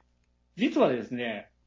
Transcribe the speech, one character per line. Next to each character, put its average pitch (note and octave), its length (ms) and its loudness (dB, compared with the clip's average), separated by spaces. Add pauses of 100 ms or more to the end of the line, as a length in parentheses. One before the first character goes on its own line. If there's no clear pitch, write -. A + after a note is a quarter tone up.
(560)
実 D4+ 240 0
は F#3+ 100 6
で A#2+ 140 -2
す G2+ 100 -12
ね、 A#2 360 -6 (180)